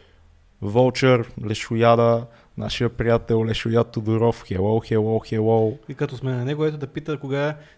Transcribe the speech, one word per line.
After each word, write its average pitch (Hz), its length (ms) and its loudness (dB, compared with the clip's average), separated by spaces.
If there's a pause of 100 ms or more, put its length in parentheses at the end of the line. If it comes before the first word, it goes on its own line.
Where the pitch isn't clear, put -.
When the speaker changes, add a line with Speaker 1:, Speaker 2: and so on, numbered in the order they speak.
(640)
Speaker 1:
Вълчър, 123 680 2 (160)
Лешояда, 117 800 2 (300)
нашия 110 340 -4
приятел 117 540 0
Лешояд 113 480 0
Тодоров. 113 520 0
Hello, 92 140 -6 (320)
hello, 110 460 0
hello. 110 400 2 (120)
Speaker 2:
И 143 60 -14
като 135 220 -6
сме 131 160 -6
на 123 120 -4
него, 151 200 -4
ето 156 140 -2
да 151 80 -8
пита 151 320 -8
кога, 143 380 -4 (220)